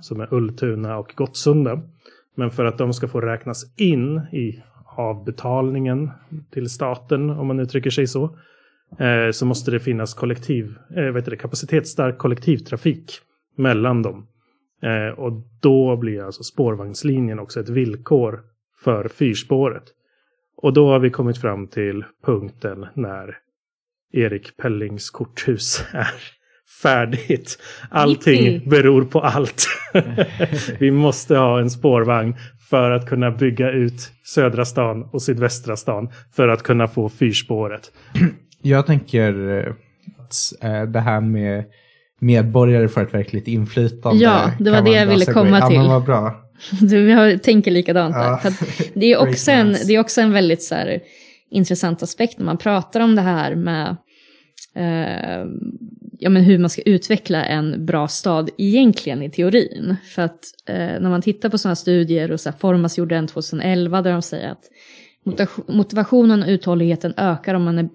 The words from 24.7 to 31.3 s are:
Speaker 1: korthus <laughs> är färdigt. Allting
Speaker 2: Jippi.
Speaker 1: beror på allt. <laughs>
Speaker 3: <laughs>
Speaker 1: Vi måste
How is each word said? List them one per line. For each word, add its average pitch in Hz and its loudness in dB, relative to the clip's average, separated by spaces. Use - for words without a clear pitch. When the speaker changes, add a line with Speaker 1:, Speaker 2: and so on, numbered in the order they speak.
Speaker 1:
korthus - -6
<laughs> - -20
är 131 -4
färdigt. 123 -2
Allting 147 4
Speaker 2:
Jippi. 120 0
Speaker 1:
beror 135 6
på 156 0
allt. 123 0
<laughs> 190 0
Speaker 3:
<laughs> 147 -4
Speaker 1:
Vi 135 4
måste 143 2